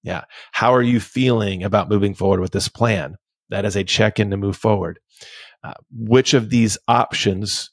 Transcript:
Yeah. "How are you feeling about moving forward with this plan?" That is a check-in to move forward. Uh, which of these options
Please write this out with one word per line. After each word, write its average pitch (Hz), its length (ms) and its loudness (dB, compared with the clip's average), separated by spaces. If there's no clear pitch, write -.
Yeah. 90 220 -8
"How 123 240 2
are 123 80 4
you 120 160 2
feeling 110 640 -2
about 98 260 0
moving 101 240 2
forward 95 280 0
with 92 100 -4
this 95 160 -4
plan?" 95 480 -2
That 101 160 -6
is 98 100 -4
a 98 80 0
check-in 107 460 0
to 98 80 -2
move 98 180 -4
forward. 92 440 -2
Uh, - 100 -16
which 117 440 2
of 113 160 2
these 113 260 2
options 104 840 -2